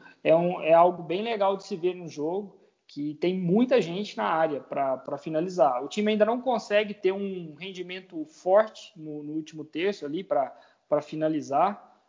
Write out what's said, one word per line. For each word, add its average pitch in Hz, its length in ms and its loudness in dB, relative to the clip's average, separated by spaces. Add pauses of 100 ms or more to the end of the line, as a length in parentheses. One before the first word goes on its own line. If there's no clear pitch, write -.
(220)
é 151 120 6
um, 175 280 2
é 156 100 2
algo 175 300 6
bem 165 200 -4
legal 202 340 0
de 190 80 -10
se 208 120 -8
ver 180 180 -2
no 175 140 -12
jogo, 170 480 -6 (300)
que 147 300 -8
tem 185 220 0
muita 220 440 4
gente 175 340 -6
na 220 80 -2
área 160 360 0
pra, 135 360 -2
pra - 220 -8
finalizar. 160 640 0
O 143 40 -8
time 208 240 0
ainda 214 120 2
não 240 160 0
consegue 214 540 0
ter 190 180 0
um 190 420 -8
rendimento 180 720 -10
forte 202 720 0
no, 151 260 -12
no 151 120 -10
último 156 280 -8
terço 170 440 -4
ali 165 180 -6
pra, - 320 -2 (320)
pra 147 140 2
finalizar, 156 1080 -2